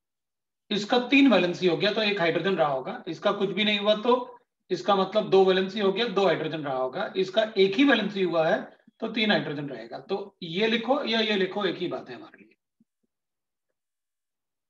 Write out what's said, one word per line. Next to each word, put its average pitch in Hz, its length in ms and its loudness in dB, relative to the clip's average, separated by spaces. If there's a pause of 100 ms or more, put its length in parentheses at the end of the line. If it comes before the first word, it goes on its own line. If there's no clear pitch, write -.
(720)
इसका 240 380 0
तीन 269 240 6
वैलेंसी 175 340 2
हो 165 100 4
गया, 196 180 0
तो 220 80 -2
एक 202 180 0
हाइड्रोजन 170 360 0
रहा 156 120 2
होगा, 139 400 -6
इसका 196 240 -2
कुछ 196 180 -2
भी 202 140 -2
नहीं 208 140 0
हुआ, 208 160 2
तो 233 400 0 (360)
इसका 185 260 0
मतलब 190 340 0
दो 190 140 8
वैलेंसी 190 360 2
हो 190 120 2
गया, 220 160 -2
दो 190 180 2
हाइड्रोजन 156 380 -2
रहा 135 120 -4
होगा, 147 400 -4
इसका 190 260 0
एक 196 320 2
ही 277 100 4
वैलेंसी 208 380 2
हुआ 165 260 0
है, - 300 -4 (220)
तो 226 80 -6
तीन 220 220 -2
हाइड्रोजन 147 380 -2
रहेगा। - 300 -14
तो - 440 -8
ये 180 240 -2
लिखो 233 380 -2
या 226 160 -2
ये 214 160 0
लिखो, 190 280 -2
एक 160 120 -2
ही 175 120 -6
बात - 200 -8
है 120 60 -14
हमारे - 300 -20
लिए। - 120 -20 (2250)